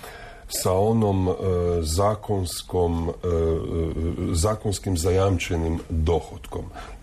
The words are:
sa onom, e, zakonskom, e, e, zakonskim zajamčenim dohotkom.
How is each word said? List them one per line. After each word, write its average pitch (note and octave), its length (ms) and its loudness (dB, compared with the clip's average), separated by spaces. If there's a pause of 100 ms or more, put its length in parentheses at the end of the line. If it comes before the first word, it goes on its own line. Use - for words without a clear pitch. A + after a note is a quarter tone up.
(480)
sa - 260 0
onom, G2+ 540 4
e, F#2 40 4 (500)
zakonskom, F2+ 1300 0
e, - 20 -2
e, E2 1200 0
zakonskim G2+ 640 0
zajamčenim E2+ 840 2 (100)
dohotkom. - 760 -2 (380)